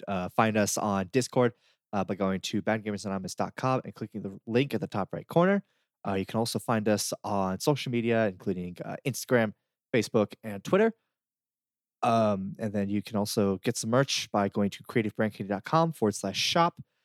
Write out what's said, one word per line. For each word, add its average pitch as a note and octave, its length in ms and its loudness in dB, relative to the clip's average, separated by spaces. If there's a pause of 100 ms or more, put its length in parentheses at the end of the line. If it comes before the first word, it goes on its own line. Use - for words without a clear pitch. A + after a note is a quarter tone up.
uh, F#2+ 220 -4
find A2 300 2
us G2+ 180 2
on G2 340 0
Discord, B2 420 2 (420)
uh, G2 100 0
by G#2 100 -4
going F#2+ 240 0
to G2+ 220 -4
bad G#2+ 240 -2
gamers G#2 220 -6
anonymous F#2+ 280 -6
dot F#2+ 220 -4
com C3 260 0
and - 120 -12
clicking A2 260 -10
the G2 260 -10
link B2 280 0
at G#2 80 -4
the F#2+ 40 -2
top G2 280 -4
right - 120 -10
corner. G3 380 2 (420)
Uh, G2+ 60 -2
you G2 140 -2
can - 120 -4
also A2+ 200 -2
find A2 280 0
us G#2+ 280 0 (100)
on F#2+ 360 -2
social C#3+ 300 -2
media, A#2 380 0
including, F2+ 560 -6
uh, G2 120 -10 (100)
Instagram, A#2+ 480 0 (380)
Facebook, A2 420 2 (100)
and G2+ 180 -8
Twitter. G#3+ 300 2 (1120)
Um, G#2+ 560 2
and G#2 160 -4
then G2+ 160 0
you G#2 120 0
can - 140 2
also G2+ 480 4
get A#2+ 140 0
some A2 100 -4
merch C3 420 2
by G2+ 200 2
going G2+ 200 0
to - 120 -10
creative G#2+ 340 -2
brand G#2+ 160 0
candy G2 160 -8
dot G2 160 -2
com E3 280 2
forward G#2 220 0
slash G2 220 -6
shop, - 380 2 (300)